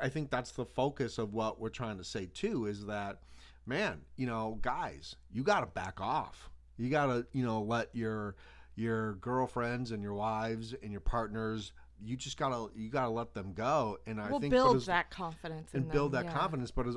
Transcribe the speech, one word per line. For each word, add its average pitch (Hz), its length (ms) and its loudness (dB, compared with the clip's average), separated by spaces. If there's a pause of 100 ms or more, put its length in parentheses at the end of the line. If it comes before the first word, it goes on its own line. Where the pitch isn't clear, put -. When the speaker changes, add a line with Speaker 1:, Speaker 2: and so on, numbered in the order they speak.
Speaker 1:
I 135 60 4
think 147 200 -2
that's 127 220 0
the 123 140 -2
focus 135 520 2
of 107 160 0
what 110 260 2
we're 110 100 -2
trying 110 280 -4
to 90 80 -8
say 98 220 -4
too, 175 400 0
is 104 180 -4
that, 101 340 -4 (460)
man, 135 340 0 (160)
you 131 100 -2
know, 110 360 -2
guys, 123 540 -2 (140)
you 123 140 -2
gotta 180 220 6
back 92 340 -6
off. 117 500 -2 (280)
You 120 120 0
gotta, 131 440 4
you 131 100 2
know, 110 180 2
let 113 320 0
your, 110 440 -2 (380)
your 110 400 0
girlfriends 120 760 0
and 107 100 -4
your 101 120 -4
wives 110 680 0
and 104 100 -8
your 101 100 -6
partners, 110 720 0 (280)
you 110 140 -6
just 131 220 -6
gotta, 123 380 0
you 110 140 -6
gotta 127 200 2
let 117 240 -2
them 98 200 -6
go. 113 440 2 (100)
And 110 140 -4
I - 80 -4
Speaker 2:
We'll 285 100 0
Speaker 1:
think, 190 140 2
but 254 100 10
Speaker 2:
build 254 140 8
Speaker 1:
as - 80 -2
Speaker 2:
that 175 240 2
confidence 165 640 -8
in 139 80 2
Speaker 1:
and 156 100 -2
build 143 220 4
Speaker 2:
them, 123 100 4
Speaker 1:
that 170 80 -4
Speaker 2:
yeah. 151 80 -2
Speaker 1:
confidence. 151 320 0
But 123 160 2
as, 120 100 0